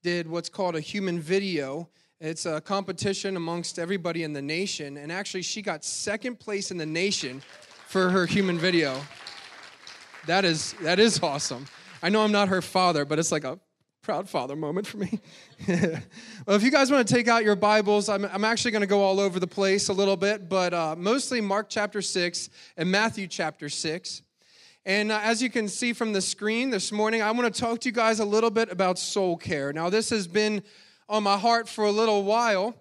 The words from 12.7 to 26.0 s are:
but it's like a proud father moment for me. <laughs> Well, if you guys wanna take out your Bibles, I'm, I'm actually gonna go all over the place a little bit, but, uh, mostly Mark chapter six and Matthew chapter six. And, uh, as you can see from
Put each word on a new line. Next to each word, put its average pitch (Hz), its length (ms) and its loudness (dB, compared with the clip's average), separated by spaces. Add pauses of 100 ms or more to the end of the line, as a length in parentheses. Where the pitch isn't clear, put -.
but 151 140 0
it's 170 120 0
like 151 120 0
a 139 160 -8 (420)
proud 196 260 -4
father 135 280 -4
moment 160 320 -4
for 220 100 -12
me. 202 220 -4 (480)
<laughs> 170 320 0 (480)
Well, 202 80 4
if 208 80 4
you 254 80 4
guys 277 180 6
wanna 269 140 6
take 240 240 2
out 233 160 4
your 208 120 4
Bibles, 208 540 4
I'm, 202 160 0
I'm 190 180 -2
actually 226 280 0
gonna 208 160 0
go 202 140 4
all 196 180 4
over 185 200 0
the 185 60 0
place 196 440 0
a 202 40 0
little 196 240 2
bit, 196 320 -2
but, 180 240 2
uh, 165 240 -2
mostly 240 440 0
Mark 202 280 0
chapter 208 320 -2
six 175 480 -4 (260)
and 170 140 -2
Matthew 208 380 0
chapter 151 420 -6
six. - 540 -8 (600)
And, 208 280 0
uh, 214 100 0
as 226 220 2
you 247 80 -2
can 226 160 -2
see 233 260 -2
from 220 180 -2